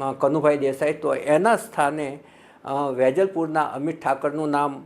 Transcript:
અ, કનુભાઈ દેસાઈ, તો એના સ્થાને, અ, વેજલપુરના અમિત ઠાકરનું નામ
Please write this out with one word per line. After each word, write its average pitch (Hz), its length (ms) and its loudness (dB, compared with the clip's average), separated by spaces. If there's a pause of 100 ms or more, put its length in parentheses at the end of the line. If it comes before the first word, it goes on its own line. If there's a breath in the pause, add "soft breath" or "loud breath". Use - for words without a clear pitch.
અ, 135 180 -4
કનુભાઈ 147 400 2
દેસાઈ, 139 340 0
તો 151 220 -2
એના 175 420 2
સ્થાને, 143 640 -2 (460 loud breath)
અ, 139 260 -2
વેજલપુરના 156 720 2
અમિત 147 400 -4
ઠાકરનું 147 460 -2
નામ 143 380 0